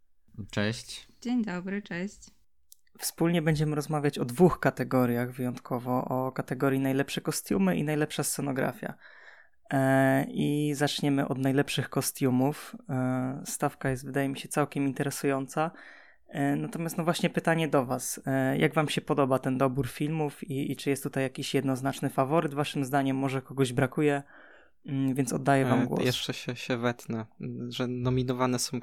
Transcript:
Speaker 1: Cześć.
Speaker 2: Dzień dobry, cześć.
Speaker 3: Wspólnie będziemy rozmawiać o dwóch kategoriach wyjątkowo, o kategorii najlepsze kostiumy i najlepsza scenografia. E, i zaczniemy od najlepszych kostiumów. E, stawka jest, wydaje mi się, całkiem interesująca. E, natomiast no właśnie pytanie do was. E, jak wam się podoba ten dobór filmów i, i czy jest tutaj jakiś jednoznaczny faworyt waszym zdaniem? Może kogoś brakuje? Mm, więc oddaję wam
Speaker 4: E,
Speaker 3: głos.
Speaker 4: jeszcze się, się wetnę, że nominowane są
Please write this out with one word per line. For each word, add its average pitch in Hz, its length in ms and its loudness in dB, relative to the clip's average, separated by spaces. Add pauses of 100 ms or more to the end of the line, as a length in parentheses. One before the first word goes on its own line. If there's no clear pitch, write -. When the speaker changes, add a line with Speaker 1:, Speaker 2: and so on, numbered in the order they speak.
(520)
Speaker 1:
Cześć. - 560 -4 (140)
Speaker 2:
Dzień 247 240 0
dobry, 190 360 -6
cześć. 185 360 -8 (840)
Speaker 3:
Wspólnie 170 420 2
będziemy 151 340 2
rozmawiać 147 440 0
o - 60 0
dwóch 131 340 6
kategoriach 123 720 2
wyjątkowo, 123 720 -4
o 131 260 -2
kategorii 135 480 0
najlepsze 135 420 0
kostiumy 190 560 0
i 160 60 0
najlepsza 151 400 0
scenografia. - 680 -2 (800)
E, 135 560 4
i 147 460 0
zaczniemy 139 520 2
od 131 100 -2
najlepszych 135 520 2
kostiumów. 135 840 0 (140)
E, 127 560 -2
stawka - 440 -4
jest, 131 160 -4
wydaje 139 240 -2
mi 139 100 -6
się, - 80 -14
całkiem 143 400 0
interesująca. 139 840 -2 (560)
E, 143 280 0
natomiast 156 420 -4
no 170 60 -2
właśnie 165 260 2
pytanie 165 380 0
do 135 180 4
was. 127 400 -4
E, 135 320 2
jak 151 160 4
wam 151 160 2
się - 120 -2
podoba 135 380 2
ten 131 180 -2
dobór 131 300 2
filmów 151 560 -4
i, 143 280 -4
i 131 40 -2
czy - 140 -4
jest 135 140 0
tutaj 135 200 -2
jakiś 135 300 -6
jednoznaczny 135 560 0
faworyt 143 440 2
waszym 143 320 -2
zdaniem? 135 320 2
Może 135 240 0
kogoś 131 320 0
brakuje? 143 500 2 (600)
Mm, 135 300 0
więc 135 180 0
oddaję 135 320 4
wam 127 160 2
Speaker 4:
E, - 40 2
Speaker 3:
głos. - 200 0
Speaker 4:
jeszcze 127 280 0
się, - 220 -8
się 123 220 -4
wetnę, 117 480 -4 (440)
że 123 180 -4
nominowane 127 720 0
są - 240 -4